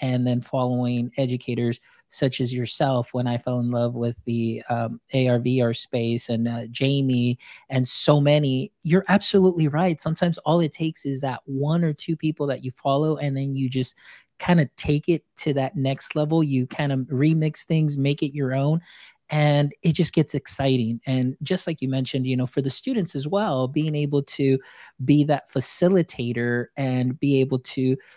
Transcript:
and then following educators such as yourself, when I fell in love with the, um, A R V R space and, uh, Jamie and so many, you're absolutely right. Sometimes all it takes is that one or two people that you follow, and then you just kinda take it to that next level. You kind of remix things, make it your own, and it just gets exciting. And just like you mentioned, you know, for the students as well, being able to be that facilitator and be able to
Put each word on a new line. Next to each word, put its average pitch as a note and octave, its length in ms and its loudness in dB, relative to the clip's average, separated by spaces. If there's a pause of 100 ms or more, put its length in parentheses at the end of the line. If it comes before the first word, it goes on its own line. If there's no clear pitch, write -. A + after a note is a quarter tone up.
and B2+ 240 0
then A#2+ 160 0
following B2 760 -2
educators B2 640 -2 (300)
such - 300 0
as B2 140 -2
yourself, B2 600 -2
when B2 140 -2
I A#2+ 100 0
fell B2 220 -4
in A#2+ 120 0
love A#2+ 240 0
with A#2 300 -4
the, A2+ 440 -2
um, A#2 320 -4 (120)
A C3 140 2
R A#2+ 120 4
V B2 220 0
R A#2 120 2
space A#2 560 -4
and, A#2 180 0
uh, A#2 200 -6
Jamie B2+ 680 0 (320)
and B2+ 180 0
so D3 340 4
many, C#3+ 500 2 (120)
you're F3 240 2
absolutely F#3 600 4
right. D#3+ 320 0
Sometimes E3 400 0
all E3 200 2
it D#3 120 0
takes D#3+ 340 -6
is C3+ 160 -4
that C3 240 -4
one D3 380 -2
or D#3 100 0
two E3 220 -6
people D#3 320 -2
that C3 160 -4
you B2+ 80 -8
follow, D3 460 0
and C#3+ 180 -4
then C#3 180 -4
you C3+ 160 -2
just B2+ 260 -2 (420)
kinda E3+ 380 2
take D3+ 340 -2
it E3 140 0 (140)
to D3+ 160 -2
that C3 220 -2
next C3+ 400 -4
level. D#3 280 2
You C3 240 0
kind D3 240 -2
of C3 160 0
remix D#3 560 2
things, D#3 340 0
make C#3+ 240 0
it C#3+ 140 -2
your C3 180 -2
own, D3 280 0 (480)
and D3 520 2
it E3 120 2
just D#3+ 200 0
gets D3+ 220 0
exciting. B2+ 720 0
And C3 340 0
just F3+ 240 -2
like E3 160 -6
you C3+ 80 -2
mentioned, C3 380 -2
you C3 100 0
know, B2+ 80 0
for C#3 160 -2
the C3+ 80 -2
students G#3 460 -4
as C#3 120 -6
well, D3+ 400 0
being D3+ 280 -2
able C#3+ 280 0
to C3+ 360 2 (440)
be D3 200 6
that C#3+ 260 0
facilitator A#2+ 1200 0 (100)
and B2+ 420 -2
be C#3 200 4
able C3+ 200 0
to C3 380 0 (200)